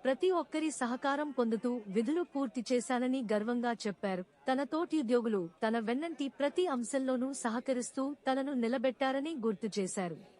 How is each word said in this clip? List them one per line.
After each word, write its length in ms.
ప్రతి 240
ఒక్కరి 280
సహకారం 500
పొందుతూ 320
విధులు 260
పూర్తి 380
చేశానని 500
గర్వంగా 420
చెప్పారు. 400
తన 140
తోటి 320
ఉద్యోగులు 360
తన 160
వెన్నంటి 380
ప్రతి 240
అంశంలోనూ 540
సహకరిస్తూ 600
తనను 280
నిలబెట్టారని 680
గుర్తు 320
చేశారు. 400